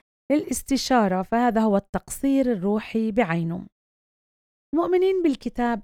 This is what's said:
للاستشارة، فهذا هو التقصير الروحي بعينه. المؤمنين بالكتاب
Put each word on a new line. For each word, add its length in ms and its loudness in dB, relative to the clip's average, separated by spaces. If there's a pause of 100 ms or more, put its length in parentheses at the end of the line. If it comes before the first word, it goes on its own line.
(320)
للاستشارة، 920 0
فهذا 400 0
هو 160 2
التقصير 760 -2
الروحي 600 -2
بعينه. 560 -2 (1080)
المؤمنين 480 2
بالكتاب 600 -2